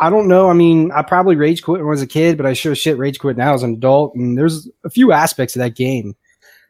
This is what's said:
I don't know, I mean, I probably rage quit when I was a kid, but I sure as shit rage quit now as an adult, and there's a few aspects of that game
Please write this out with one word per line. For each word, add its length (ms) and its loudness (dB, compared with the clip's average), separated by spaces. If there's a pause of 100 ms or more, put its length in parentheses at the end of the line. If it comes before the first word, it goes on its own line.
I 80 2
don't 200 0
know, 200 4
I 60 4
mean, 380 4
I 100 -2
probably 340 2
rage 260 0
quit 180 -4
when 80 -6
I 20 -2
was 120 -2
a 40 -8
kid, 300 0
but 100 -2
I 80 0
sure 180 -4
as 60 -4
shit 180 -2
rage 220 -4
quit 180 -4
now 180 0
as 80 -2
an 120 -4
adult, 400 0
and 240 -4
there's 300 -2 (160)
a 60 -12
few 220 4
aspects 440 -2
of 40 -6
that 160 -4
game 400 -6 (540)